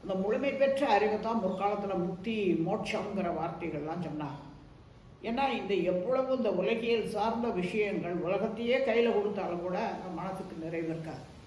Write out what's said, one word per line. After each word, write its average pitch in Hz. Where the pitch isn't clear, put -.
அந்த 190
முழுமை 233
பெற்ற 269
அறிவை 214
தான் 220
முற்காலத்துல 196
முக்தி, 185
மோட்சம்ங்கிற 180
வார்த்தைகள்லாம் 160
சொன்னாங்க. 147
ஏன்னா, 254
இந்த 202
எவ்வளவு 226
இந்த 220
உலகியல் 220
சார்ந்த 226
விஷயங்கள் 180
உலகத்தையே 208
கையில 233
கொடுத்தாலும் 185
கூட 180
அந்த 196
மனசுக்கு 180
நிறைவு 165
இருக்காது. 160